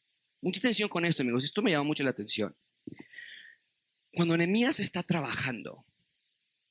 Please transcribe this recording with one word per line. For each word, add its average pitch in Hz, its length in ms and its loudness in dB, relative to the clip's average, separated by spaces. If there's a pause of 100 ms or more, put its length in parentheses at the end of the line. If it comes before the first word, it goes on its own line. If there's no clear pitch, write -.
(400)
Mucha 185 200 -2
atención 214 280 2
con 170 160 0
esto, 165 180 2
amigos. 123 220 0
Esto 202 180 -2
me 196 100 4
llama 143 120 2
mucho 151 200 -2
la 131 60 2
atención. 104 440 -4 (1600)
Cuando 170 240 2
Nehemías 208 420 4
está 180 240 0
trabajando 135 840 -4 (880)